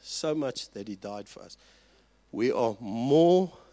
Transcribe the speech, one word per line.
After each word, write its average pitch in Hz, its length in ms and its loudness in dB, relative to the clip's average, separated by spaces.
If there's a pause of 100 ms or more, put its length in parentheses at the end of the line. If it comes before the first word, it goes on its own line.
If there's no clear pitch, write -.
so - 320 -6
much 139 360 -6
that 104 180 -12
he 101 80 -10
died 101 320 -12
for - 140 -20
us." - 140 -20 (760)
We 120 180 0
are 113 300 0
more 151 760 2 (160)